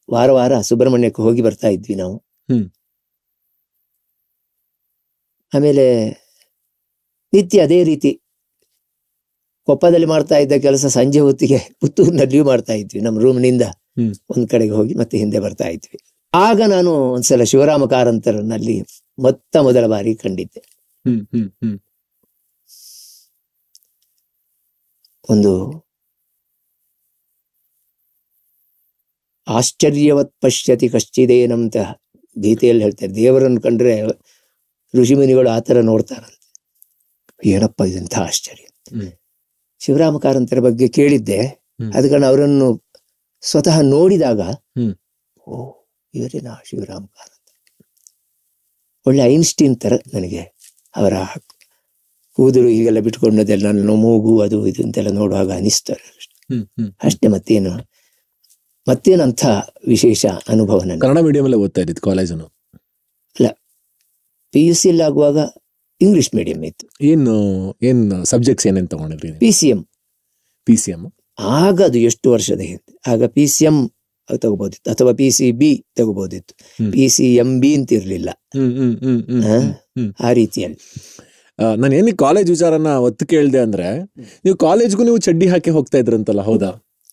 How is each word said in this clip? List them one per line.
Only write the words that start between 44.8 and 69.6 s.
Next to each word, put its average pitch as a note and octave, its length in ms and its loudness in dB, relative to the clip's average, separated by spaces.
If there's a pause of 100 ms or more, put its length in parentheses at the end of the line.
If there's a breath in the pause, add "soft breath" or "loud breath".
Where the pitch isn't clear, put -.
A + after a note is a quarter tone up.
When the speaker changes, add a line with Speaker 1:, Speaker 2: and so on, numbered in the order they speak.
Speaker 1:
"ಓ, C3 240 -14 (420)
ಇವರೇನಾ A#2+ 520 -12
ಶಿವರಾಮ G2+ 380 -14
ಕಾರಂತ?" - 440 -20 (1600)
ಒಳ್ಳೆ C3+ 160 4
ಐನ್‌ಸ್ಟೀನ್ C#3 580 2
ತರ G#2+ 120 -2 (220)
ನನಗೆ F2 260 -8 (560)
ಅವರ G2 160 0 (1200)
ಕೂದಲು B2+ 360 4
ಹೀಗೆಲ್ಲ A2+ 320 0
ಬಿಟ್ಕೊಂಡದೆಲ್ಲ, G#2+ 640 0
ನನ್ನ G#2 240 0
ಮೂಗು A2 520 2
ಅದು G#2 240 -2
ಇದು - 160 -4
ಅಂತೆಲ್ಲ G#2 280 -4
ನೋಡುವಾಗ G2 420 -2
ಅನಿಸ್ತಾರೆ - 640 -6
ಅಷ್ಟೇ. - 380 -14
Speaker 2:
ಹ್ಮ್, A2 100 -6
ಹ್ಮ್, A#2 200 -10
ಹ್ಮ್. G2+ 100 -12 (100)
Speaker 1:
ಅಷ್ಟೇ, - 240 0
ಮತ್ತೇನು, G2 420 -2 (1200)
ಮತ್ತೇನಂಥ D3 580 2 (400)
ವಿಶೇಷ A2+ 400 2 (220)
ಅನುಭವ G#2+ 360 0
ನನಗೆ. F2 160 -6
Speaker 2:
ಕನ್ನಡ C3+ 180 2
medium D3 260 0
ಅಲ್ಲೇ B2+ 120 0
ಓದ್ತಾ G2 240 -2
ಇದ್ದಿದ್ದು E2 220 -6
ಕಾಲೇಜನ್ನು? F2 500 -4 (880)
Speaker 1:
ಇಲ್ಲ, A#2 80 2 (1040)
ಪಿ D3+ 140 2
ಯು E3+ 80 2
ಸಿ E3+ 260 2
ಆಗುವಾಗ D3 380 0 (640)
English F#3 320 2
medium E2 300 -6
ಇತ್ತು. - 220 -16 (140)
Speaker 2:
ಏನು, C#3+ 340 2 (480)
ಏನ್ A#2+ 300 2 (120)
subjects A#2+ 420 -2
ಏನೇನ್ F#2+ 220 0
ತಗೊಂಡಿದ್ರಿ E2 400 -12
ನೀವು? - 120 -8
Speaker 1:
ಪಿ A3+ 120 4
ಸಿ - 160 2